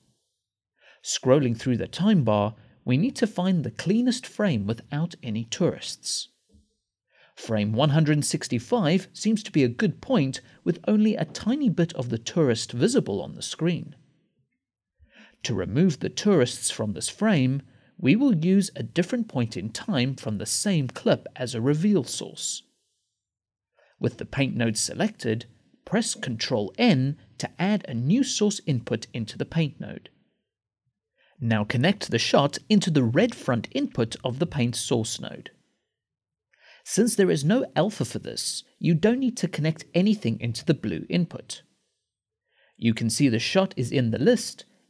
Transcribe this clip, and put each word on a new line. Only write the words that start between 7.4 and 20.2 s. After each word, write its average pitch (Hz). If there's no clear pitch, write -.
one 139
hundred 151
sixty-five 180
seems 214
to -
be 139
a 120
good 165
point 151
with 175
only 214
a -
tiny 262
bit 170
of 123
the -
tourist 127
visible 123
on -
the -
screen. -
To 110
remove 120
the -
tourists -
from 107
this -
frame, 143
we 135
will 247
use 185
a 123
different 214
point 117
in 104
time 135
from -